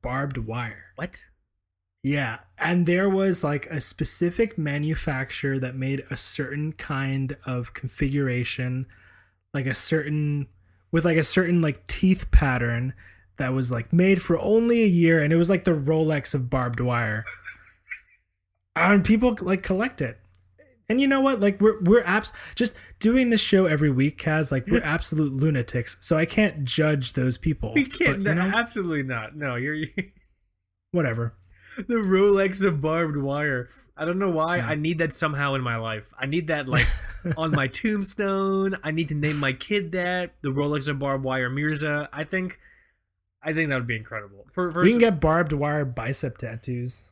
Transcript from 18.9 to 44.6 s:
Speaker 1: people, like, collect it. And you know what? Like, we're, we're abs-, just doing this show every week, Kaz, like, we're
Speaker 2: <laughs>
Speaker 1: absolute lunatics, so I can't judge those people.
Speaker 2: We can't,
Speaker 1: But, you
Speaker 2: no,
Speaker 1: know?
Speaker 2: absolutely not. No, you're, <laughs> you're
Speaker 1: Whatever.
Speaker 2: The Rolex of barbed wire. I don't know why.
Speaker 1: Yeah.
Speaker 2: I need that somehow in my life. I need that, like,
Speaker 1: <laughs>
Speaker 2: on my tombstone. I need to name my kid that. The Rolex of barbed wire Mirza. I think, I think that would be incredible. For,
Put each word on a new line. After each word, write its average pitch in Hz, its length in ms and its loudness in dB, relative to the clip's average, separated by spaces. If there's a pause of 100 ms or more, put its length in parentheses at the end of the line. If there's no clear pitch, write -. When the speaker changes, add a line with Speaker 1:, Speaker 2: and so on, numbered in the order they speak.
Speaker 1:
people, 220 360 4
like, 190 220 0
collect 214 380 -2
it. 120 160 -6 (720)
And 240 100 2
you 277 80 4
know 269 140 4
what? 269 180 2
Like, 196 220 2
we're, 214 200 6
we're 214 220 8
abs-, 202 300 0 (220)
just - 200 0 (240)
doing 247 300 4
this 226 100 4
show 190 280 4
every 151 220 2
week, 135 320 0
Kaz, 156 300 0
like, 131 160 -2
we're 165 140 4
Speaker 2:
<laughs> - 20 -10
Speaker 1:
absolute 156 480 0
lunatics, 131 680 -2
so - 160 0
I 160 80 2
can't 156 400 0
judge 147 480 0
those 127 240 0
people. - 360 -4
Speaker 2:
We 285 120 2
can't, 262 380 -2
Speaker 1:
But, 202 80 0
you 156 40 0
Speaker 2:
no, 185 140 0
Speaker 1:
know? 202 80 0
Speaker 2:
absolutely 180 460 -2
not. 120 320 -8
No, 143 200 -4
you're, 135 180 -4
<laughs> - 20 -6
you're 156 120 -6 (1040)
Speaker 1:
Whatever. 117 440 -2 (420)
Speaker 2:
The 233 180 -4 (100)
Rolex 196 580 4
of 160 180 0
barbed 156 360 -2
wire. 139 520 -4 (280)
I 151 60 -6
don't 175 160 -2
know 196 100 0
why. 165 280 0
Speaker 1:
Yeah. 113 100 -4
Speaker 2:
I 151 80 -2
need 156 220 -2
that 160 160 -2
somehow 143 420 -2
in 135 60 -2
my 120 160 -2
life. 110 260 -6 (160)
I 131 60 -6
need 156 220 -2
that, 147 200 -2
like, 123 180 4 (260)
Speaker 1:
<laughs> - 260 -4
Speaker 2:
on 160 140 -2
my 143 160 0
tombstone. 196 1160 -2
I 156 80 -4
need 160 160 -2
to 151 80 -4
name 151 240 -2
my 135 140 -2
kid 175 400 -4
that. 180 480 -4
The 143 80 -4
Rolex 143 400 -2
of 139 100 -2
barbed 135 240 -2
wire 131 260 -2
Mirza. 147 600 -2
I 151 140 -8
think, 185 340 -6 (840)
I 156 120 -4
think 156 160 0
that 135 60 -2
would 123 120 -4
be 120 80 -4
incredible. 104 580 -12
For, 180 200 -2